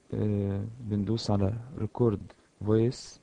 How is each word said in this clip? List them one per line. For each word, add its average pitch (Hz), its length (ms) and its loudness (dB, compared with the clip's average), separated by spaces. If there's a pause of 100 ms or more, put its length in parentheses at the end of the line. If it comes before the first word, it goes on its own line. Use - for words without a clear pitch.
(140)
آه، 101 500 0 (160)
بندوس 104 500 -2
على 101 220 2 (260)
record 107 420 2 (460)
فويس، 113 560 2